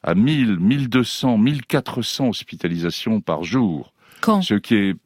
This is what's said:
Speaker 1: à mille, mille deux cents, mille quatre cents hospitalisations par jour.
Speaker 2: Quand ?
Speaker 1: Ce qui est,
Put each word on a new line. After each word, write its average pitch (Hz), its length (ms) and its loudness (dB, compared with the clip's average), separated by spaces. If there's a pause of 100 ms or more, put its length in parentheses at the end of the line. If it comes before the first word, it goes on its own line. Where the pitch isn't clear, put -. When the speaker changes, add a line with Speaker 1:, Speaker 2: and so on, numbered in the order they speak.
Speaker 1:
à 82 120 0
mille, 117 440 2
mille 127 300 2
deux 123 160 2
cents, 123 320 0
mille 131 300 0
quatre - 340 -4
cents 123 300 -2
hospitalisations 85 880 -4
par 82 240 -4
jour. 87 480 -2 (300)
Speaker 2:
Quand ? 208 200 4
Speaker 1:
Ce 143 120 0
qui 104 200 0
est, 98 200 2 (120)